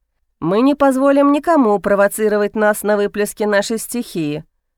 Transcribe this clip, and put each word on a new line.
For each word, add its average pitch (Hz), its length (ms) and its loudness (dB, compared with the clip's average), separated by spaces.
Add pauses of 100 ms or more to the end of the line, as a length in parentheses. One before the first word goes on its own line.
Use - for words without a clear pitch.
(420)
Мы 190 180 0
не 277 140 2
позволим 277 560 2
никому 285 480 2
провоцировать 202 800 0
нас 214 260 0
на 208 140 0
выплески 202 480 -4
нашей 208 340 -2
стихии, 160 640 -8 (340)